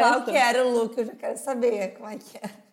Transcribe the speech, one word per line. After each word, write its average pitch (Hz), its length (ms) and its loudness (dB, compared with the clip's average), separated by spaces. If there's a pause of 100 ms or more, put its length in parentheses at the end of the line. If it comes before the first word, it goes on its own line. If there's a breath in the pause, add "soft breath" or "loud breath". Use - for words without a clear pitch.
qual 247 140 2
que 247 140 -2
era 247 280 4
o 247 60 2
look? 233 260 0
Eu 233 80 0
já - 100 -12
quero - 220 -6
saber 233 580 -2
como 214 140 -16
é 214 80 -12
que - 200 -20
é. - 360 -14